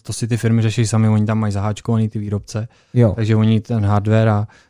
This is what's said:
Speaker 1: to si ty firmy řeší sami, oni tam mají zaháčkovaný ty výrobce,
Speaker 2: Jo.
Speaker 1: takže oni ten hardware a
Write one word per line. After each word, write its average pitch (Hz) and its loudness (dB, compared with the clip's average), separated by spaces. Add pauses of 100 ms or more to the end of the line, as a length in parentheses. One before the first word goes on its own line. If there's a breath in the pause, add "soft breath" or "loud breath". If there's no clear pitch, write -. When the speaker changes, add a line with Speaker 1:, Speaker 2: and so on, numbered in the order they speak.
Speaker 1:
to 113 -10
si - -6
ty 117 -2
firmy 113 2
řeší 110 0
sami, 110 2
oni 107 2
tam 107 0
mají 107 -2
zaháčkovaný 107 -2
ty 110 -8
výrobce, 104 -6 (260 soft breath)
Speaker 2:
Jo. 117 4
Speaker 1:
takže 110 0
oni 110 2
ten 110 -2
hardware 107 2
a 104 0 (220 soft breath)